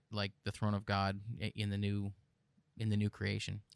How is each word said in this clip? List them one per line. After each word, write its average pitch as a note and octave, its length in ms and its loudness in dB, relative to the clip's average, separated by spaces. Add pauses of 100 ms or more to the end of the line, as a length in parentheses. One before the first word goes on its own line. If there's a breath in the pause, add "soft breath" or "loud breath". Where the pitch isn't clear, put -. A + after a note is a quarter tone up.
(120)
like G2+ 200 -2 (140)
the G2+ 80 -2
throne G#2 200 2
of G2+ 120 0
God G2 340 2 (220)
i-, G#2+ 160 -2
in G#2 140 2
the G2+ 60 0
new, G2+ 360 0 (640)
in A2 100 -2
the G#2+ 80 4
new G#2 140 4
creation. G2+ 500 -2 (160)